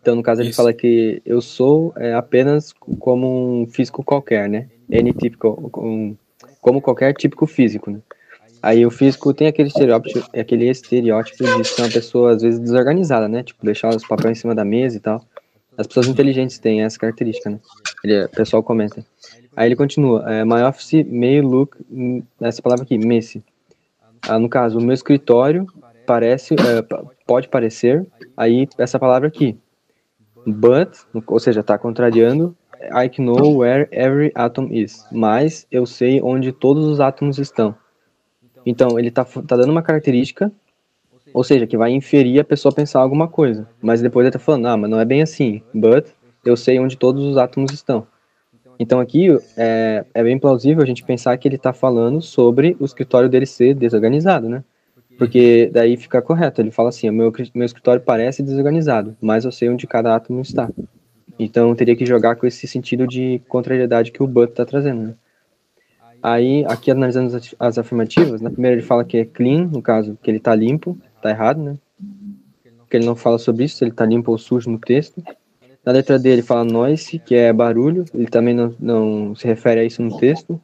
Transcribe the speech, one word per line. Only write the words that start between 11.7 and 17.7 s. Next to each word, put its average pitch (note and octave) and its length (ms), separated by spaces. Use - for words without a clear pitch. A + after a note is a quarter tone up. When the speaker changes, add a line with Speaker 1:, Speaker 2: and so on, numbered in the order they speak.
Speaker 1:
uma A#3+ 80
pessoa, A#2+ 460
às G#2+ 60
vezes, A#2 180
desorganizada, B2 680
né? A#2 140
Tipo, - 220
deixar G#2+ 300
os A2 100
papéis A2+ 320
em - 40
cima A#2 140
da G#2+ 100
mesa A#2 320
e - 20
tal. A2 240
As - 100
pessoas B2 200
inteligentes C3 520
têm A2 240
essa A2 160
característica, A2+ 500
né? G#2+ 100